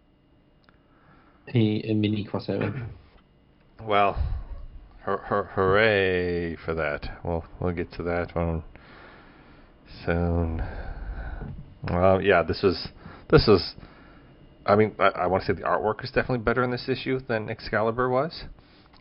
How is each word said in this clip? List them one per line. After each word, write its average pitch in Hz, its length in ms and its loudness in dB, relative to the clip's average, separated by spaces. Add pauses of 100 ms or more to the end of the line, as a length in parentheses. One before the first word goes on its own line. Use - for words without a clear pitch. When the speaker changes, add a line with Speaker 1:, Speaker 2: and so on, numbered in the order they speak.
(1500)
Speaker 1:
a, 110 380 2
a 107 40 2
mini 104 300 0
crossover. 104 720 -4
Speaker 2:
<clears throat> - 40 -20 (840)
Well, 101 340 2 (840)
hur-, 98 180 -2
hur-, 101 340 -2
hooray 95 1000 2 (100)
for 82 100 -2
that. 76 300 -4 (200)
We'll, 85 200 -2 (160)
we'll 90 140 -2
get 82 200 -6
to 87 100 -10
that 87 320 -4
one 85 260 -2 (1400)
soon. 85 560 0 (1300)
Well, 92 320 4
yeah, 90 220 6
this 85 180 -4
is, 90 240 2 (440)
this 143 180 6
is, 98 260 6 (880)
I 104 120 6
mean, 107 220 4
I, 98 100 4
I 90 180 0
wanna 92 180 0
say 101 100 0
the - 80 -12
artwork 98 420 0
is - 80 -8
definitely 123 320 0
better 117 180 2
in 123 80 0
this 120 180 -6
issue 131 300 -2 (100)
than 110 220 -2
Excalibur 113 580 -2
was. 131 360 -2 (560)